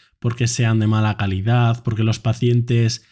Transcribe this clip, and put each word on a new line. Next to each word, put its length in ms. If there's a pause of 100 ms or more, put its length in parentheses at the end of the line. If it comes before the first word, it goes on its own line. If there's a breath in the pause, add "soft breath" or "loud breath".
(180 soft breath)
porque 280
sean 320
de 80
mala 300
calidad, 680
porque 200
los 140
pacientes 920